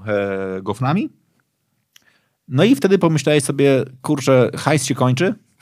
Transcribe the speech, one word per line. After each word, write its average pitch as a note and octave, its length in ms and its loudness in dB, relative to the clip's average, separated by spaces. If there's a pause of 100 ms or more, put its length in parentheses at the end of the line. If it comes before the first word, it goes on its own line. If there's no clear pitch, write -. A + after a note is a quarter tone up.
e, G2 560 -4
goframi. C3 480 -2 (1400)
No C#3+ 160 2
i B3 120 4
wtedy G3 220 2
pomyślałeś D#3 460 0
sobie: C#3 400 0 (180)
„Kurczę, C3+ 540 2
hajs - 280 0
się C3+ 100 -2
kończy, C3 400 0 (280)